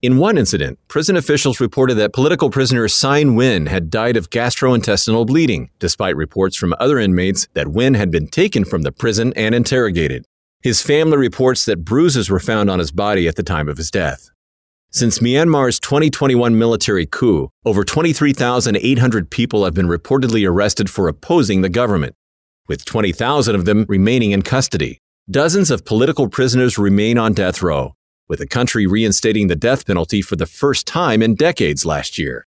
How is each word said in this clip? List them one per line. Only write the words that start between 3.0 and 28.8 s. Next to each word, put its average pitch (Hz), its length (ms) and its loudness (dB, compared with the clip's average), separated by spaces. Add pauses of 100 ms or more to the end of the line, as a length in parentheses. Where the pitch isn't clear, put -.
Win 110 320 2
had 82 240 -2
died 117 280 0
of 90 120 -4
gastrointestinal 117 960 0
bleeding, 123 540 0
despite 92 360 -2
reports 90 400 -2
from 87 240 -2
other 135 200 2
inmates 95 560 0
that 71 140 -4
Win 123 260 2
had 101 160 0
been 78 160 -2
taken 160 380 0
from 85 180 -4
the 71 80 -4
prison 117 440 -2
and 110 200 0
interrogated. 87 720 0 (360)
His 120 220 -2
family 151 340 2
reports 131 480 0
that 92 180 -2
bruises 131 460 0
were 95 100 2
found 104 300 0
on 92 80 0
his 80 140 -2
body 95 360 0
at 80 80 -2
the - 60 -6
time 78 260 -4
of 73 100 -8
his 80 120 -8
death. 78 400 -4 (640)
Since 117 260 -2
Myanmar's 135 600 2
twenty 147 320 0
twenty-one 120 480 2
military 107 480 0
coup, 87 420 0 (160)
over 101 180 2
twenty-three 147 500 0
thousand 123 440 0
eight 123 220 0
hundred 113 320 0
people 113 340 0
have 85 80 -2
been 92 140 0
reportedly 110 600 0
arrested 101 400 0
for 92 200 -2
opposing 101 540 0
the 95 80 0
government, 101 440 0 (540)
with - 180 -6
twenty 104 260 -2
thousand 117 440 0
of 90 100 -2
them 104 220 2
remaining 104 440 2
in 98 120 0
custody. 92 560 -4 (300)
Dozens 165 420 2
of 107 140 -2
political 127 420 0
prisoners 123 500 0
remain 104 400 2
on 110 140 2
death 92 300 -2
row, 71 320 -2 (340)
with 78 120 -6
the 69 80 -10
country 120 380 0